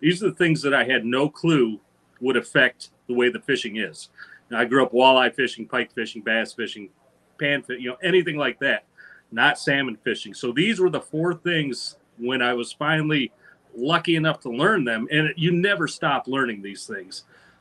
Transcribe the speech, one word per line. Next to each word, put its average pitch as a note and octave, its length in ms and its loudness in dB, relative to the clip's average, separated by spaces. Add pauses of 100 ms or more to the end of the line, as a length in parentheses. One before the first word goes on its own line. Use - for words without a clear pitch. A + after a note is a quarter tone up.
these F3 220 2
are G3 60 0
the - 60 -2
things E3 280 2
that C#3+ 120 2
I B2+ 100 2
had A#2+ 220 0
no C3+ 240 0
clue B2+ 500 2 (400)
would B2+ 160 0
affect - 540 0 (160)
the B2 80 -4
way B2 160 4
the A2+ 100 -6
fishing A#2 360 -4
is. - 340 -8 (400)
Now, A#2 80 -2
I A#2+ 80 2
grew C3 180 4
up - 80 -2
walleye B2+ 420 6
fishing, A#2 320 -4
pike A#2 280 -4
fishing, A2+ 260 -8
bass A2+ 320 -2
fishing, G#2 380 -10 (480)
panfish, C3+ 420 -4
you B2 80 -8
know, B2 140 -8
anything F3 340 2
like C3 220 -4
that, B2 260 -2 (480)
not B2+ 260 2
salmon C3+ 380 -2
fishing. G#2+ 380 -6
So A#2+ 180 -6
these F#3 280 0
were F3+ 100 4
the C#3+ 100 -2
four E3 320 -4
things D#3+ 640 -4 (200)
when B2 240 -2
I B2 140 2
was A#2+ 180 -4
finally D3+ 600 0 (420)
lucky E3 400 0
enough D#3 280 0
to C3+ 60 -10
learn D3+ 360 2
them. A#2 260 -2
And D3+ 260 0
you E3 140 0
never F3 380 2
stop C3+ 400 -2
learning B2 340 -4
these G2 240 -14
things. F#2+ 380 -14 (360)